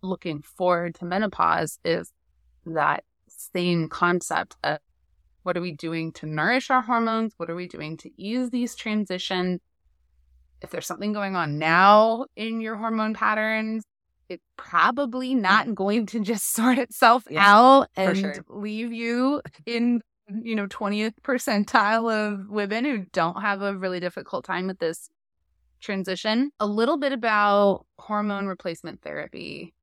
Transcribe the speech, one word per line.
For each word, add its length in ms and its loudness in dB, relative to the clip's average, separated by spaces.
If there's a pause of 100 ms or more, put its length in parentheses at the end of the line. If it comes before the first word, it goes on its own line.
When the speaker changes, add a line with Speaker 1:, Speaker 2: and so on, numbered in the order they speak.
Speaker 1:
looking 400 -6
forward 540 -2
to 80 -14
menopause, 800 0
is 280 -2 (540)
that 380 -2 (240)
same 600 -2
concept 720 -2
of 160 -2 (640)
what 140 -4
are 60 -4
we 100 -6
doing 400 -6
to 140 -14
nourish 440 0
our 120 2
hormones? 560 0
What 100 -8
are 60 -6
we 120 -8
doing 320 -10
to 120 -18 (120)
ease 280 -4
these 240 -4
transitions? 840 -4 (1000)
If 100 -18
there's 160 -10
something 280 -6
going 200 -4
on 240 -2
now 680 6 (100)
in 240 -6
your 160 -6
hormone 380 -2
patterns, 680 -2 (440)
it's 160 -12 (140)
probably 760 0
not 340 4
Speaker 2:
Yeah. 40 -2
Speaker 1:
going 340 0
to 140 -6
just 260 -2
<laughs> 60 -4
sort 240 4
itself 540 4
Speaker 2:
Yeah, 160 2
Speaker 1:
out 480 10
Speaker 2:
for 80 -2
Speaker 1:
and 160 2
Speaker 2:
sure. 300 -6
Speaker 1:
leave 440 -8
you 480 0 (240)
in 380 0 (400)
you 120 -6
know, 120 -2
twentieth 560 -4
percentile 880 0
of 360 -4
women 360 -4
who 280 -2
don't 280 -2
have 220 -2
a 140 -4
really 240 -6
difficult 440 -8
time 220 -4
with 120 -6
this 300 -6 (720)
transition. 720 -2 (100)
A 60 -2
little 320 0
bit 140 0
about 760 2 (120)
hormone 480 -4
replacement 560 -10
therapy. 800 -12